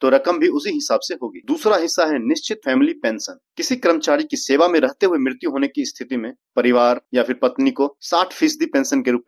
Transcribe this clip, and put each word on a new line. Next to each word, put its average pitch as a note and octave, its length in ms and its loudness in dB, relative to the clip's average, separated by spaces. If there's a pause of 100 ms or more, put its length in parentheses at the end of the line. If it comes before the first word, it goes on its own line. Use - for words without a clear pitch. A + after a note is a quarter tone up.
तो C3 80 2
रकम E3+ 300 2
भी E3+ 80 4
उसी D3 240 -2
हिसाब C#3+ 280 -2
से - 140 -10
होगी। B2 340 -10
दूसरा F#3 300 2
हिस्सा E3 280 0
है C3+ 220 -2
निश्चित E3 380 -2
फैमिली C#3 280 2
पेंशन। A2 440 -6 (200)
किसी G3+ 180 -4
कर्मचारी D#3+ 480 0
की - 140 -6
सेवा D3 300 2
में E3+ 120 0
रहते C#3+ 260 0
हुए F3 120 2
मृत्यु C3 340 -4
होने C#3 160 -2
की C#3+ 180 -6
स्थिति B2+ 320 -8
में A#2 160 -8 (220)
परिवार A#2+ 460 2 (120)
या B2 100 2
फिर B2 180 -4
पत्नी C3+ 300 2
को C#3 280 -2
साठ F3+ 340 -2
फीसदी D#3 320 0
पेंशन C3+ 360 0
के B2+ 100 0
रूप A#2+ 160 -2